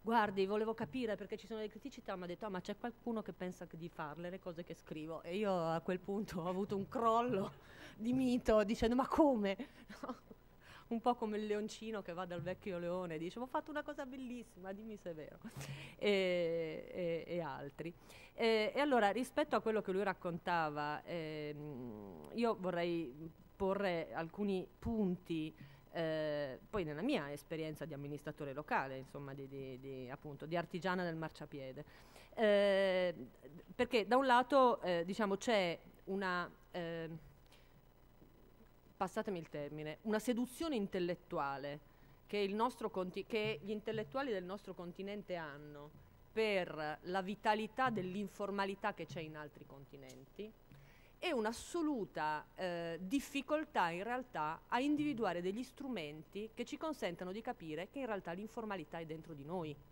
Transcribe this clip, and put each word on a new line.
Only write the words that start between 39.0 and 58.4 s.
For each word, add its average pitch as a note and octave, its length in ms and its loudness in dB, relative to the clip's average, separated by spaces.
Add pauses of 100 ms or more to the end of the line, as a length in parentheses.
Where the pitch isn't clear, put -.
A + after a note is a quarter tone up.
il D#3+ 120 -10
termine, D3+ 520 -6
una G#3+ 160 2
seduzione B3 580 0
intellettuale D#3 1040 -2 (460)
che G3+ 120 -2
il G3 160 2
nostro A3+ 340 2
conti-, F#3 380 -2
che G#3+ 360 0
gli G3+ 80 -6
intellettuali A3+ 640 -2
del F#3 120 -2
nostro F#3+ 300 -8
continente F#3+ 640 -6
hanno D3 540 -10 (420)
per F3 680 2
la F#3 180 0
vitalità G#3+ 720 2
dell'informalità G3 1040 -2
che E3 100 -8
c'è F3 160 -8
in D#3 160 -8
altri D3+ 300 -12
continenti C#3 840 -14 (680)
e F4 140 0
un'assoluta, A3 1200 0
eh, E3+ 480 -4
difficoltà C4 880 0
in F3 120 -2
realtà G3+ 680 -2
a A#3+ 120 4
individuare C4+ 600 2
degli G3 200 -2
strumenti G3+ 920 -6
che - 100 -4
ci D4 140 -8
consentano F#3 540 -4
di A3 100 -6
capire E3+ 480 -6
che - 80 -8
in C4 80 -4
realtà G3 260 -4
l'informalità G3 640 -6